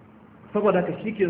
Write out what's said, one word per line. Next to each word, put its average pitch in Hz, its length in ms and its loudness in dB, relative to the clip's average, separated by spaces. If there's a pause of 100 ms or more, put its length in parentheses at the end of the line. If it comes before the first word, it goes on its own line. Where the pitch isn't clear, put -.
(540)
Saboda 202 280 2
haka - 220 -4
shi 220 100 -6
ke 190 160 0